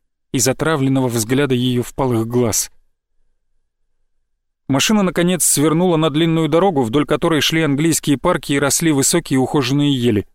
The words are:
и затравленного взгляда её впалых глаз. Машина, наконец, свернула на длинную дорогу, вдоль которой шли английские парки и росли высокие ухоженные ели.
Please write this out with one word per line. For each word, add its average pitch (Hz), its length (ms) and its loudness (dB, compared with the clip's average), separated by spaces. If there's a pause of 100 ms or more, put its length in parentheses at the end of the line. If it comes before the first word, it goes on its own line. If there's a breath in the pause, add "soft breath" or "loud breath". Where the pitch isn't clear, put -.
(320)
и 143 60 -2
затравленного 135 720 0
взгляда 127 460 0
её 123 280 0
впалых 120 440 -2
глаз. 120 440 -2 (2000)
Машина, 196 340 0
наконец, 175 420 0
свернула 160 520 2
на 156 140 2
длинную 160 380 0
дорогу, 165 340 2
вдоль 123 240 0
которой 165 340 0
шли 160 220 0
английские 147 560 0
парки 165 360 -2
и 139 40 2
росли 143 320 0
высокие 139 480 0
ухоженные 139 560 0
ели. 117 400 0